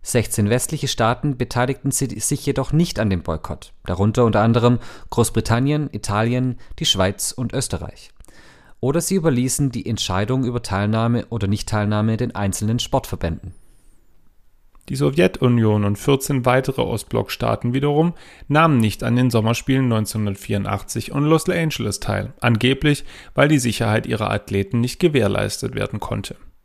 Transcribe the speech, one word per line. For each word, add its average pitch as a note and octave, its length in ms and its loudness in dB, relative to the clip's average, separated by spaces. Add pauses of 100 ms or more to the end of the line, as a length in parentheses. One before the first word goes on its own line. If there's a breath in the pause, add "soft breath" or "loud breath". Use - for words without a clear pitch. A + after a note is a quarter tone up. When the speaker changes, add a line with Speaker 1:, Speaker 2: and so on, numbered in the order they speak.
Speaker 1:
Sechzehn A2 480 0
westliche B2+ 380 -2
Staaten B2 500 0
beteiligten B2+ 540 -2
si-, A#2+ 280 -4
sich - 260 -2
jedoch C3+ 260 -2
nicht E3 280 2
an G#2 100 2
dem F2+ 120 0
Boykott, - 520 -8 (120)
darunter G#2 380 2
unter A2 180 4
anderem A#2 380 4 (300 loud breath)
Großbritannien, C3 800 0
Italien, A#2 680 -2 (220 soft breath)
die E3 60 -4
Schweiz - 480 0
und C3 200 -6
Österreich. - 580 -8 (680 soft breath)
Oder C#3 220 0
sie F#3+ 140 -2
überließen C3+ 560 2
die - 140 -8
Entscheidung A2 600 0
über A#2 160 -2
Teilnahme A2 680 0
oder G2+ 180 -2
Nichtteilnahme G#2+ 680 0
den A#2+ 160 -2
einzelnen G#2 460 -2
Sportverbänden. - 760 -4 (1400)
Speaker 2:
Die C3+ 80 -6
Sowjetunion A#2+ 880 2
und G2+ 120 0
vierzehn C#3 460 0
weitere C3 380 2
Ostblockstaaten A2+ 920 -2
wiederum D3 420 2 (340 loud breath)
nahmen D3+ 300 6
nicht G#2+ 260 2
an A#2+ 100 2
den B2 140 4
Sommerspielen A#2 580 2
neunzehnhundertvierundachtzig G#2 1300 -4
und C#3+ 100 0
Los D#3 240 2
Angeles D#3 540 -2
teil, G2+ 400 -4
angeblich, B2+ 640 2 (280 loud breath)
weil C#3+ 140 4
die D3+ 120 4
Sicherheit A2+ 460 0
ihrer G#2+ 240 -2
Athleten G#2 520 0
nicht B2 180 -4
gewährleistet G#2 760 0
werden G#2 260 -4
konnte. G#2 340 -6 (300)